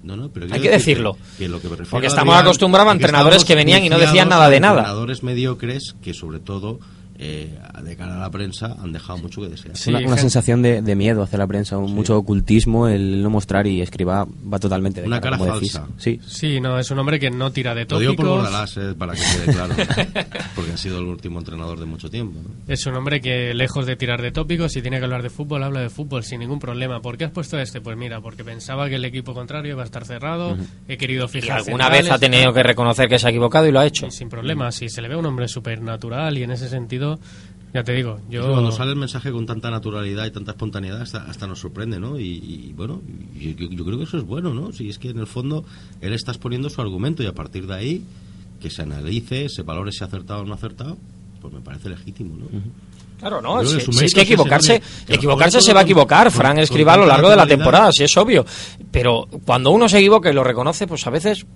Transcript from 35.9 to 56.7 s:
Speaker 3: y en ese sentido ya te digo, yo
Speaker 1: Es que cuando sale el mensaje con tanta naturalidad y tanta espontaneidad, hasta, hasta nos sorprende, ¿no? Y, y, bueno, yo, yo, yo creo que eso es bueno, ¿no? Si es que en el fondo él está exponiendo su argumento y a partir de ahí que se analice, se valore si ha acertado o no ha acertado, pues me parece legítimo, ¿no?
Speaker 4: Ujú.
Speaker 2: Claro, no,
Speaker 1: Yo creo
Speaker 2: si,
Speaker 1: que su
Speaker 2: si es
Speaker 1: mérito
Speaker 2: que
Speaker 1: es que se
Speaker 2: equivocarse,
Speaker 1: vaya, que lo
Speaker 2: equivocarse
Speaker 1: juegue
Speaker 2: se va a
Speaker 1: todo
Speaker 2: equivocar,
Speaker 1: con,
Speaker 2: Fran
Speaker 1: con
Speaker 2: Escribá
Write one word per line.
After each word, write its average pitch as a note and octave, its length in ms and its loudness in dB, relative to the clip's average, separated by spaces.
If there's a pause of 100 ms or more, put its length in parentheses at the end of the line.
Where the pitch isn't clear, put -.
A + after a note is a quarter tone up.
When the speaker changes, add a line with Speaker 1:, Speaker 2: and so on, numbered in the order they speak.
Speaker 3:
y B2 60 -4
en A#2+ 80 -6
ese B2 180 -8
sentido B2+ 400 -6 (640)
ya B2 120 -4
te B2 80 -4
digo, A#2 260 -4 (100)
yo A#2+ 120 -8
Speaker 1:
Es B2 60 -4
que C3+ 40 0
cuando A#2+ 220 2
sale B2+ 180 -4
el C#3+ 60 -4
mensaje C#3 340 -8
con A#2 140 -6
tanta A#2 260 -8
naturalidad G#2+ 540 -8
y G#2 60 -8
tanta G#2 200 -12
espontaneidad, G2 500 -10
hasta, A2+ 220 -12
hasta E2 240 -12
nos F#2 120 -12
sorprende, F#2+ 420 -10
¿no? C3+ 180 -8
Y, A2 40 -8 (440)
y, D2 80 -16
bueno, B2 260 -10 (320)
yo, D2+ 180 -10
yo, E2+ 180 -10
yo F2 160 -10
creo G#2 120 -6
que D#3 60 -8
eso D#3+ 140 -8
es A#2 80 -6
bueno, C#3+ 280 -8
¿no? D#3 200 -10
Si G#2+ 160 -12
es G2+ 100 -14
que B2 100 -12
en A#2 100 -10
el G#2+ 80 -8
fondo C#3 360 -8 (380)
él G2 100 -6
está A2+ 200 -6
exponiendo B2+ 380 -6
su C3+ 120 -8
argumento A#2 420 -4
y G#2 40 -4
a F2+ 60 -6
partir F#2 340 -12
de G2 80 -8
ahí C3 280 -6 (560)
que D#2 100 -10
se - 120 -12
analice, F#2+ 640 -6
se - 140 -10
valore F2 320 -8
si - 100 -12
ha F#2 40 -10
acertado G2 340 -10
o G2 40 -10
no G#2 60 -10
ha G2+ 60 -10
acertado, B2 400 -12 (440)
pues - 120 -16
me B1+ 80 -16
parece C#2 280 -14
legítimo, F2 460 -14
¿no? - 100 -14
Speaker 4:
Ujú. G#2 240 -10 (500)
Speaker 2:
Claro, G3+ 220 -8
no, C3 220 -2
Speaker 1:
Yo C3 60 0
creo - 0 -
Speaker 2:
si, D#3 80 0
Speaker 1:
que B2 80 -2
su B2 80 -2
Speaker 2:
si A#2 40 2
es C#3 40 4
Speaker 1:
mérito - 0 -
Speaker 2:
que D3+ 40 4
Speaker 1:
es F3+ 80 2
que G3 60 6
se G3 140 6
Speaker 2:
equivocarse, D3+ 400 4
Speaker 1:
vaya, - 320 -2
que - 80 -4
lo C#3 40 2
Speaker 2:
equivocarse C#3+ 400 4
Speaker 1:
juegue G3 80 6
Speaker 2:
se A3 80 8
va F#3+ 60 10
a G3 40 8
Speaker 1:
todo E3 40 6
Speaker 2:
equivocar, D#3+ 380 8
Speaker 1:
con, G#3 80 6
Speaker 2:
Fran B2 220 4
Speaker 1:
con D#3 80 4
Speaker 2:
Escribá D3+ 300 6